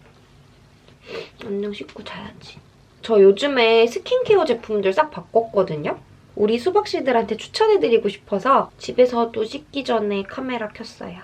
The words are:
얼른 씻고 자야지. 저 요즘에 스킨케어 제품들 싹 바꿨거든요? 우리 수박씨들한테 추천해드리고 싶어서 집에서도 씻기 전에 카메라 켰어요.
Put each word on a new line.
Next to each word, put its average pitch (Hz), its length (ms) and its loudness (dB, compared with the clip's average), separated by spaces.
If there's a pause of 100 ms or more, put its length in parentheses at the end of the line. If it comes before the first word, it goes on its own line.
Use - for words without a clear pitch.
(1400)
얼른 202 300 -6
씻고 - 300 -16
자야지. - 540 -18 (440)
저 220 180 4
요즘에 226 640 6
스킨케어 403 600 0
제품들 208 480 -2
싹 302 160 0
바꿨거든요? 196 880 -2 (380)
우리 220 220 0
수박씨들한테 262 760 0
추천해드리고 311 720 2
싶어서 208 680 0
집에서도 233 680 0
씻기 277 400 -10
전에 208 380 -2
카메라 240 460 -8
켰어요. 202 560 -16